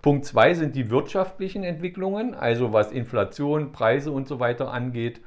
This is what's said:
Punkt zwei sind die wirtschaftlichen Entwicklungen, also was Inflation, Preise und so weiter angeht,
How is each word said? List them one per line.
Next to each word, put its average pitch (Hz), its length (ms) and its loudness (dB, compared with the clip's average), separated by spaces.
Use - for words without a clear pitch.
Punkt 143 240 4
zwei 127 260 6
sind 151 240 -2
die 120 140 -2
wirtschaftlichen 190 720 -2
Entwicklungen, 185 720 -4
also 117 400 0
was 110 180 4
Inflation, 143 800 -2
Preise 139 400 0
und 135 160 -4
so 139 100 -6
weiter 120 320 -2
angeht, 120 560 -4